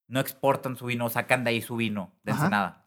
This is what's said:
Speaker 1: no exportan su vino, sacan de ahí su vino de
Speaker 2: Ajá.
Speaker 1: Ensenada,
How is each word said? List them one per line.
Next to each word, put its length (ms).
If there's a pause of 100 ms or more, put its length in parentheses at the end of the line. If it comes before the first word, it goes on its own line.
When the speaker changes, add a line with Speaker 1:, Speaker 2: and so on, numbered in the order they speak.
Speaker 1:
no 100
exportan 560
su 120
vino, 220
sacan 360
de 60
ahí 120
su 140
vino 360 (120)
de 80
Speaker 2:
Ajá. 80
Speaker 1:
Ensenada, 460